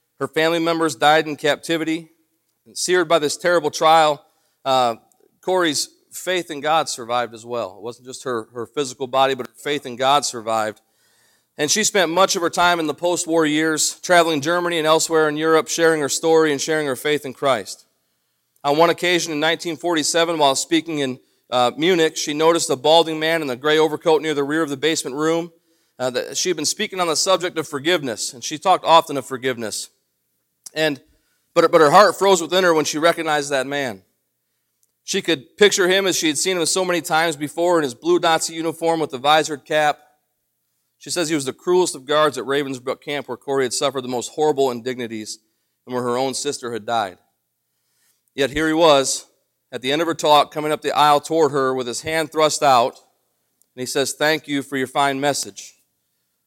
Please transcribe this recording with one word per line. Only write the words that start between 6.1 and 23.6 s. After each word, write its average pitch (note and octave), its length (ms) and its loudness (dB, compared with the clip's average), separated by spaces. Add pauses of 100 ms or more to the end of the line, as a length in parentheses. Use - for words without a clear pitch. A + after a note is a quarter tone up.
faith F3+ 400 -4
in C#3+ 100 -10
God D3+ 260 0
survived A#2+ 460 -4
as A2+ 120 -18
well. A2+ 320 -6
It F#2+ 40 -20
wasn't A#2+ 260 -14
just B2+ 180 -16
her, A#2 280 -4
her A#2 120 -10
physical C3+ 420 -6
body, C3+ 260 2
but B2 140 -8
her - 60 -20
faith D3 320 -8
in B2 100 -10
God C3+ 280 2
survived. A2 560 -4 (800)
And D3 140 -2
she G#3+ 120 0
spent F3+ 280 0
much F#3 240 2
of F3+ 60 -2
her E3+ 80 0
time F3 300 2
in D#3+ 80 -2
the D3 60 -4
post-war E3 520 0
years, D3+ 560 -2
traveling E3 400 4
Germany F3 360 -2
and D#3 100 0
elsewhere D#3+ 400 2
in D3 80 -2
Europe, D#3+ 320 2
sharing D#3+ 340 2
her C#3 80 -2
story D#3+ 420 2
and C#3 100 -2
sharing D#3 260 -2
her C3 80 -2
faith D3+ 300 -2
in B2+ 80 -10
Christ. B2 520 -2 (760)
On D3 140 2
one E3 120 6
occasion E3 440 -2
in D3 60 -4
nineteen D#3+ 360 -2
forty-seven, E3+ 640 0
while C#3 180 4
speaking D#3+ 440 -2
in, B2+ 200 -4 (300)
uh, B2 260 2
Munich, D#3+ 400 2
she - 180 -6
noticed D#3+ 360 2
a C#3 80 0
balding D#3 420 4
man D#3+ 220 0
in C#3+ 80 -6
a B2 80 -4
gray D3+ 200 0